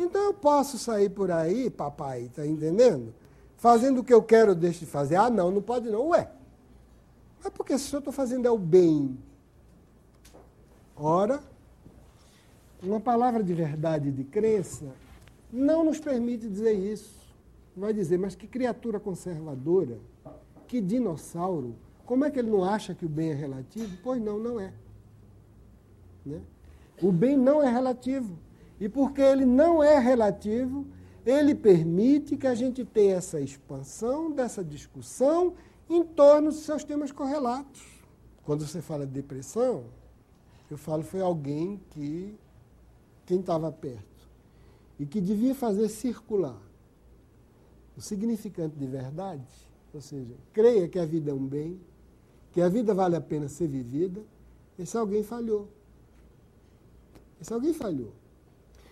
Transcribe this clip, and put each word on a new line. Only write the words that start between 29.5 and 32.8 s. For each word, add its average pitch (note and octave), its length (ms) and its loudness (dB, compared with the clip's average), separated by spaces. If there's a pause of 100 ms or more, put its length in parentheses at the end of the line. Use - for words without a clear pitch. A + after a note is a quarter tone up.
é D4 160 8
relativo, A#3+ 880 0 (380)
ele C#4+ 300 4
permite G3+ 840 4
que C#4+ 100 -4
a B3+ 80 2
gente B3+ 300 -4